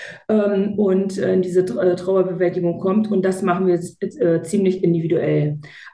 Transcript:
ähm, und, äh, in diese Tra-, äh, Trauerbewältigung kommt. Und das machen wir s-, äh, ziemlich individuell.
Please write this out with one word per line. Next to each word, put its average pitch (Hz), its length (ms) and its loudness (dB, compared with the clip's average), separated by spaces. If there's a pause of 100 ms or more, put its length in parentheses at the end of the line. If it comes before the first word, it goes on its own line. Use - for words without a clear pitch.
(280)
ähm, 202 500 0
und, 190 400 0
äh, 185 160 0
in 185 100 2
diese 180 200 2
Tra-, 190 180 -4
äh, 180 140 2
Trauerbewältigung 180 840 0
kommt. 214 280 0
Und 190 140 0
das 190 180 0
machen 185 260 0
wir 175 80 4
s-, 170 260 -8
äh, 165 400 0
ziemlich 190 420 0
individuell. 151 760 0 (340)